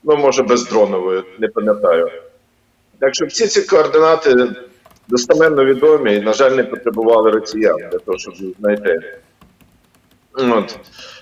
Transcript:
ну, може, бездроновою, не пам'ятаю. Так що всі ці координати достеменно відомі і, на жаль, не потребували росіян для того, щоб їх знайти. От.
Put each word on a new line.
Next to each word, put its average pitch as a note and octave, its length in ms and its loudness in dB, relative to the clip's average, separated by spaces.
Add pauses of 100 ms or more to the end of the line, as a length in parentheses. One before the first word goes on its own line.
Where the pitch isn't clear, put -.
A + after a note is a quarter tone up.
ну, D3+ 120 2
може, C3 260 2
бездроновою, G2+ 800 0 (160)
не G#2+ 100 -4
пам'ятаю. G2+ 600 0 (880)
Так C3+ 160 -2
що D#3 120 -4
всі A3 200 -4
ці G3+ 160 0
координати D#3 840 2 (600)
достеменно C#3+ 560 2
відомі C3+ 500 2
і, G#2 60 0
на G#2+ 120 -2
жаль, C3 180 2
не C3 140 0
потребували A2+ 680 0
росіян G#2+ 460 -2
для F2 220 -8
того, F#2 200 -6
щоб - 160 -16
їх F#2 240 -14
знайти. G#2 420 -2 (1300)
От. A#2+ 440 -2 (440)